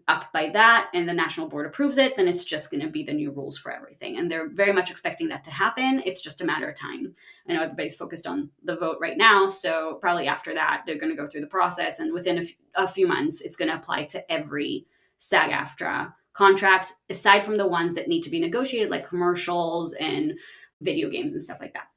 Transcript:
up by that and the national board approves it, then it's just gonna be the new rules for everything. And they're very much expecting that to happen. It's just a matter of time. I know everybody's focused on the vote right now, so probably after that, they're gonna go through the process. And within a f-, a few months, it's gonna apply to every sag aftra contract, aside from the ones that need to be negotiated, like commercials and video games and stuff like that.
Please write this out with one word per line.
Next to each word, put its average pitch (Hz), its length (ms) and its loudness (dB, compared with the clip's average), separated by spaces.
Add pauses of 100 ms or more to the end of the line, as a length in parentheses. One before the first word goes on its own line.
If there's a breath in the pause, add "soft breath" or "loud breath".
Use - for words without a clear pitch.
up 160 240 0
by 156 180 0
that 226 440 6
and 175 160 0
the 170 40 -2
national 160 360 -2
board 147 160 -6
approves 254 320 0
it, 262 180 4
then 185 140 4
it's 175 160 -2
just 151 260 -6
gonna 147 160 -4
be 156 160 -6
the - 80 -8
new 147 200 -2
rules 139 260 -10
for - 160 -10
everything. - 440 -12
And 170 140 -2
they're 160 160 -4
very 196 240 4
much 196 180 2
expecting - 400 -4
that - 140 -10
to 151 80 -16
happen. 254 540 2
It's 180 160 -4
just - 180 -12
a 175 60 -4
matter 156 240 -2
of 147 80 -12
time. - 360 -10 (360 soft breath)
I 170 40 -2
know 160 100 0
everybody's 156 340 -6
focused - 280 -10
on 143 260 -6 (120)
the 175 140 -4
vote 160 240 -4
right 165 160 -4
now, 202 300 8
so 160 520 -4
probably 175 280 0
after 156 260 -2
that, 156 320 0
they're 156 140 -6
gonna 156 180 -2
go 147 100 -6
through 151 140 -8
the 147 60 -8
process. 175 520 0
And 160 140 -4
within 170 240 -2
a 170 60 -2
f-, - 120 -10 (200)
a 190 120 2
few 190 180 2
months, 160 360 0
it's - 160 -10
gonna 160 180 -2
apply 151 300 -4
to - 260 -10
every 147 540 -4 (320)
sag 156 340 2
aftra - 640 -4 (160)
contract, 196 640 6 (160)
aside 202 340 6
from 214 140 -2
the 196 100 2
ones 170 280 0
that 165 120 -4
need 165 140 2
to 160 80 -10
be 165 100 -2
negotiated, 226 500 0
like 180 200 -4
commercials 175 840 0
and - 380 -2 (460 loud breath)
video - 300 0
games - 240 -4
and - 100 -6
stuff - 160 -10
like - 140 -14
that. - 240 -12